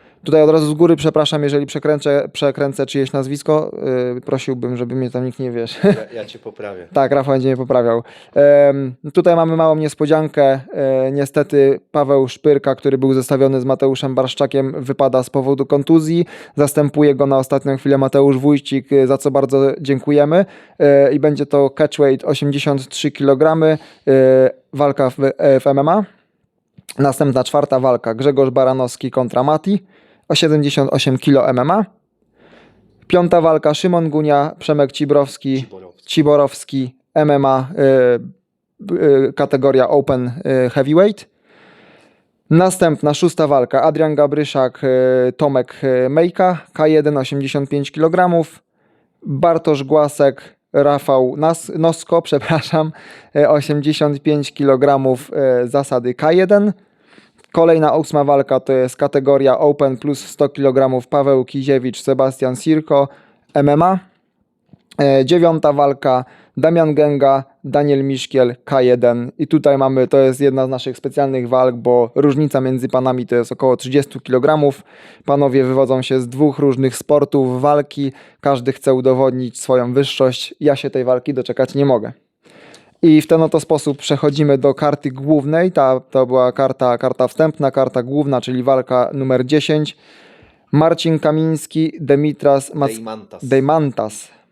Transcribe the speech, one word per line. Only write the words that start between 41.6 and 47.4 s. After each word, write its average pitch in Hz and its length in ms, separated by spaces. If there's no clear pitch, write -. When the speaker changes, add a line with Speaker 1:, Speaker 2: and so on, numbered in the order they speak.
Speaker 1:
Następna, 165 640
szósta 160 320
walka, 135 360
Adrian 156 320
Gabryszak, 143 720
e, 127 480
Tomek, 135 500
e, 131 260
Mejka, 175 500
K 156 140
jeden, 151 300
osiemdziesiąt 139 540